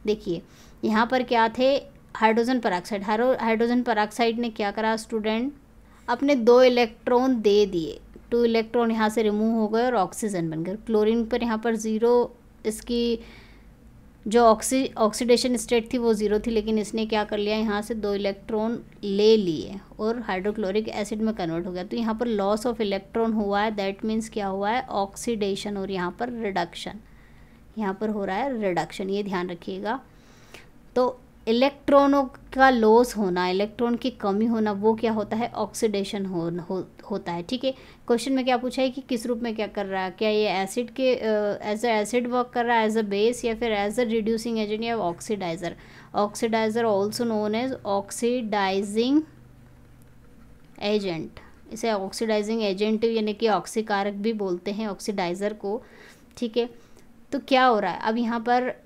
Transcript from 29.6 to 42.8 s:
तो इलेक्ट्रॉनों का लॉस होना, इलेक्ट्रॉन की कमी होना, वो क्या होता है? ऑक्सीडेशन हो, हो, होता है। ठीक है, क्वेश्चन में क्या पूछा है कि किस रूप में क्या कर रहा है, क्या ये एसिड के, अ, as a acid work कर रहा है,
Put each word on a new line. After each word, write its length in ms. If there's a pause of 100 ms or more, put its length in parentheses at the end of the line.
तो 240 (300)
इलेक्ट्रॉनों 800 (260)
का 160
लॉस 480
होना, 300
इलेक्ट्रॉन 480
की 140
कमी 360
होना, 260
वो 240
क्या 160
होता 260
है? 100
ऑक्सीडेशन 800
हो, 240
हो, 380 (240)
होता 200
है। 120
ठीक 220
है, 80 (340)
क्वेश्चन 260
में 120
क्या 120
पूछा 240
है 80
कि 120
किस 240
रूप 140
में 160
क्या 120
कर 180
रहा 180
है, 80
क्या 180
ये 200
एसिड 420
के, 240
अ, 600
as 60
a 40
acid 420
work 260
कर 120
रहा 120
है, 120